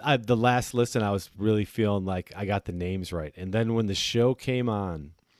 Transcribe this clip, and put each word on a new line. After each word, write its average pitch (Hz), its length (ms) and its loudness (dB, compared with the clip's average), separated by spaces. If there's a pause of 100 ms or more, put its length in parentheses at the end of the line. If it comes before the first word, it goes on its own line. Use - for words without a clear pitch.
I've, 135 220 2
the 120 100 4
last 123 380 2
listen, 120 280 2
I 101 100 2
was 98 260 -2
really 107 260 2
feeling 101 400 0
like 92 320 -4
I 101 80 -6
got 101 220 -2
the - 60 -6
names 90 380 -4
right. 78 280 -6
And 92 160 -6
then 113 180 2
when 113 140 2
the 98 80 0
show 120 400 2
came 127 340 -2
on, 87 440 -4 (260)